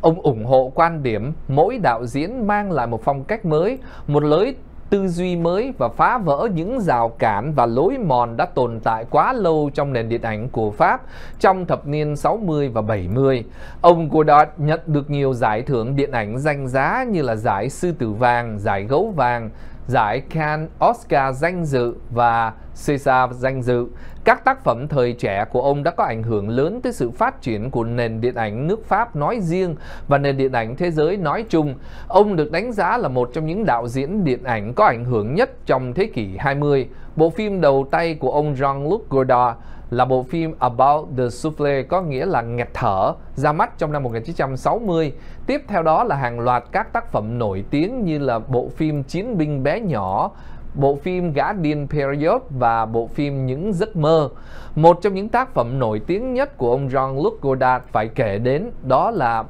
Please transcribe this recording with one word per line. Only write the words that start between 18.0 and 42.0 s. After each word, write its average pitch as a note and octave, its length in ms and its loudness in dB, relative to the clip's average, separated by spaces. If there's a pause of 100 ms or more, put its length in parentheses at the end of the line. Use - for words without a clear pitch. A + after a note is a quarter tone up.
Vàng, A#2+ 480 0
giải G2+ 240 -2
Gấu E3 320 0
Vàng, A#2+ 340 0 (380)
giải A#2+ 320 2
Cannes, D#3 500 -4 (200)
Oscar C3+ 480 0
danh E3+ 280 -2
dự B2 300 0 (140)
và A#2 440 2 (340)
César C3 440 2
danh B2+ 300 -2
dự. B2 260 2 (360)
Các A#3 220 4
tác C4+ 180 2
phẩm A#2+ 240 0
thời B2 260 2
trẻ G#2+ 380 -2
của B2 100 0
ông C#3+ 220 2
đã D#3+ 80 2
có F3+ 120 0
ảnh A2+ 200 -2
hưởng G#2+ 260 -2
lớn D#3 320 0
tới B3 120 -4
sự A#2+ 180 -2
phát A#3 300 -2
triển A2+ 300 -4
của A#2+ 120 0
nền A#2 380 -2
điện B2 140 0
ảnh A#2 320 -2
nước A3 180 -2
Pháp G#3+ 300 -2
nói E3 260 -2
riêng F3 340 -2 (320)
và C#3+ 100 4
nền C#3 200 2
điện C3+ 140 2
ảnh A#2 240 -2
thế E3+ 160 0
giới D#3 260 2
nói F3+ 320 -2
chung. D3+ 260 2 (320)
Ông G#3 280 6
được D3+ 160 0
đánh G3+ 200 -2
giá G3+ 260 0
là G3+ 100 -2
một B2 260 0
trong D#3 120 -2
những F#3+ 200 -2
đạo A#2+ 220 2
diễn C#3 360 -2
điện B2+ 200 0
ảnh A2+ 300 -2
có G#3 120 4
ảnh A#2+ 200 2
hưởng A#2+ 300 0
nhất B3+ 160 2 (140)
trong C3 280 0
thế F#3 120 0
kỷ G#2 320 -6
hai C#3 180 0
mươi. C#3+ 320 2 (280)
Bộ D#3+ 140 6
phim G3+ 320 -2
đầu C3+ 300 4
tay E3 240 0
của C3 160 0
ông D3 220 0
Jean-Luc C#3 460 0 (100)
Godard B2 500 4 (300)
là A#2+ 160 2
bộ C3 180 2
phim D#3+ 360 -4
About B2+ 460 4 (120)
the B2+ 60 2
Souffle, C#3+ 640 0
có F3+ 140 0